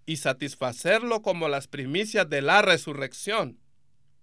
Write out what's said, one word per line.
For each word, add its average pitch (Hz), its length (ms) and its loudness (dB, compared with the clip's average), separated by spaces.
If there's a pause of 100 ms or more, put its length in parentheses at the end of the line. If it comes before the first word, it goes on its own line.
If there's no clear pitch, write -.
y 156 100 -4
satisfacerlo 165 1040 -2
como 175 280 -2
las 139 200 -4
primicias 175 600 -2
de 147 100 0
la 170 220 6
resurrección. 160 960 -2 (640)